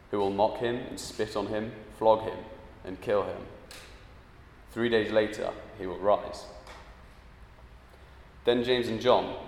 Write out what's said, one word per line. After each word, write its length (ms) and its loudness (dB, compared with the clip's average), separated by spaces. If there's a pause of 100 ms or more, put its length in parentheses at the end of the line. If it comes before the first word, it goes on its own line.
(100)
who 80 -2
will 120 2
mock 260 2
him 200 -2
and 220 -8
spit 380 -6
on 120 -2
him, 220 -4 (280)
flog 240 6
him, 160 -6 (440)
and 200 -10
kill 220 2
him. 180 -8 (1300)
Three 160 2
days 240 4
later, 380 2 (280)
he 60 -8
will 140 -6
rise." 480 2 (2000)
Then 180 6
James 240 2
and 140 -2
John, 340 4 (120)